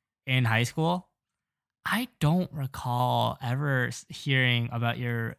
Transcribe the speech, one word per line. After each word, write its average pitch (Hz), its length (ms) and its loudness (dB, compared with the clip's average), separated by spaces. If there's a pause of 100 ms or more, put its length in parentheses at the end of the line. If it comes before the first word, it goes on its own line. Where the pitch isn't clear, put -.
(260)
in 127 200 2
high 113 180 4
school. 165 460 -2 (760)
I 233 220 -2 (120)
don't 170 320 2
recall 123 920 0
ever 131 460 0
s-, - 220 -10
hearing 127 640 2
about 117 260 -2
your, 120 420 -4